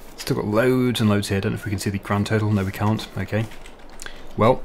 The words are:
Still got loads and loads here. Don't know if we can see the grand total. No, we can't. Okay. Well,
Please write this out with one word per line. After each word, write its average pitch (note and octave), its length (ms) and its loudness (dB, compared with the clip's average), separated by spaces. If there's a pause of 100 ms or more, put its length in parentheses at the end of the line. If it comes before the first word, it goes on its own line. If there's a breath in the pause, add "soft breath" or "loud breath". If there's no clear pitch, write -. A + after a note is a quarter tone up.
(180)
Still - 180 -2
got - 100 -2
loads B2 560 2
and G#2+ 80 6
loads G2+ 200 4
here. G2 120 2
Don't A2 120 -2
know G#2+ 40 -4
if - 80 -10
we G2+ 60 -6
can F#2+ 80 -2
see G#2 100 -2
the G2 80 -2
grand G2+ 300 0
total. G#2+ 240 2
No, G2 120 4
we F#2+ 80 -2
can't. G#2 360 0 (100)
Okay. G#2 280 -2 (920 loud breath)
Well, A2+ 280 4